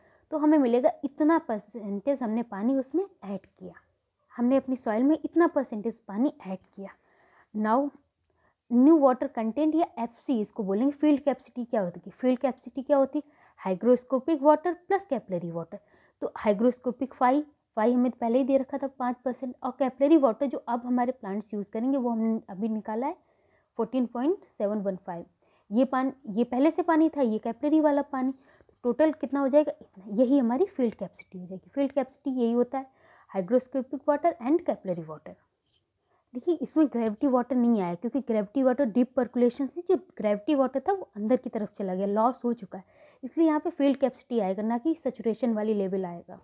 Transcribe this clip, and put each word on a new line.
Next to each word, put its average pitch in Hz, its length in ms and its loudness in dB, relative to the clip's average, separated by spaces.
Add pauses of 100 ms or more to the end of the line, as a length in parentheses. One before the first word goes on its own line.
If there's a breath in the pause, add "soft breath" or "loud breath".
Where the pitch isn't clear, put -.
(320 soft breath)
तो 311 60 -2
हमें 302 200 6
मिलेगा 254 340 4 (120)
इतना 311 360 2
परसेंटेज 220 840 -6
हमने 226 200 -2
पानी 233 320 -2
उसमें 277 300 -2 (180)
ऐड 196 220 -10
किया, 175 280 -20 (640)
हमने 240 180 2
अपनी 262 200 -2
सॉइल 233 280 -2
में 302 220 4
इतना 330 220 2
परसेंटेज 233 500 -4 (100)
पानी 220 260 -2 (140)
ऐड 190 120 -8 (160)
किया। 196 140 -16 (680 soft breath)
Now 233 320 2 (840)
न्यू 269 260 8
वाटर 269 300 4
कंटेंट 254 480 -2
या 339 100 2 (140)
एफ़सी 233 420 -4
इसको 208 220 -6
बोलेंगे। 208 280 0
फील्ड 285 300 2
कैपेसिटी 254 440 -4
क्या 226 160 -2
होती 175 240 -6
है, 190 60 -16
फील्ड 254 280 0
कैपेसिटी 254 420 -6
क्या 285 160 2
होती 269 220 0
है, - 260 -12 (140)
hygroscopic 247 840 0
water 302 320 4
plus 381 300 -2 (100)
capillary 175 380 -6
water। 165 260 -10 (440 soft breath)
तो - 120 -6 (140)
hygroscopic 240 600 0 (140)
phi, 269 220 4 (340)
phi 226 160 2
हमें 247 180 2
पहले 233 260 0
ही 277 60 2
दे 269 140 2
रखा 269 200 -6
था 277 100 -6
पाँच 247 280 -6 (100)
परसेंट, 254 380 -8
और 254 160 -4
कैपिलरी 277 380 4
वाटर 269 280 2
जो 277 120 -4
अब 240 280 -6
हमारे 247 260 0
प्लांट्स 208 420 -8
यूज़ 208 180 -8
करेंगे 254 260 -2
वो 247 120 -2
हमने 220 400 -2
अभी 208 200 -6
निकाला 220 380 -6
है 339 100 -8 (600)
फ़ोर्टीन 240 280 -2
पॉइंट 277 320 -2 (200)
सेवन 208 200 -2
वन 196 180 -4
फ़ाइव। 170 300 -12 (460)
ये 247 140 2
पान-, 262 280 -2 (140)
ये 214 160 -2
पहले 262 280 2
से 349 100 -2
पानी 320 280 2
था, 285 120 -4
ये 214 160 0
कैपिलरी 294 420 -2
वाला 294 220 2
पानी, 269 320 -4 (500 soft breath)
टोटल 294 280 2
कितना 277 280 -4
हो 277 80 0
जाएगा, 294 240 4 (100)
इतना। 196 340 -14
यही 254 240 4
हमारी 254 260 0
फील्ड 247 300 -2
कैपेसिटी - 440 -14
हो 180 60 -14
जाएगी। 185 240 -16
फील्ड 277 220 -2
कैपेसिटी 269 400 -4
यही 240 200 0
होता 247 260 0
है, 269 140 -10 (440 soft breath)
hygroscopic 247 640 -2
water 294 340 0
and 285 260 0
capillary 185 460 -6
water। 156 280 -16 (1000)
देखिए 311 220 -2
इसमें 302 320 0
ग्रेविटी 226 400 -4
वाटर 247 280 0
नहीं 233 260 2
आया 175 140 -2
क्योंकि 240 240 -6
ग्रेविटी 226 440 -2
वाटर 254 220 2
डीप 247 340 0
percolation 240 480 0
से 349 140 -12
जो 359 140 0
ग्रेविटी 208 600 -2
वाटर 269 240 0
था 370 140 -2
वो 381 220 -6
अंदर 220 200 0
की 254 140 -4
तरफ 208 240 -6
चला 185 220 -6
गया, 190 100 -2
लॉस 220 380 0
हो 240 100 -2
चुका 196 240 -10
है, 190 60 -16 (400 soft breath)
इसलिए 320 240 0
यहाँ 302 120 2
पे 349 100 -4
फील्ड 277 280 0
कैपेसिटी - 420 -4
आएगा, 190 240 -2
ना 226 140 -2
कि 320 180 -2
सैचुरेशन 233 580 -4
वाली 214 200 -2
लेवल 190 320 -2
आएगा। 175 380 -14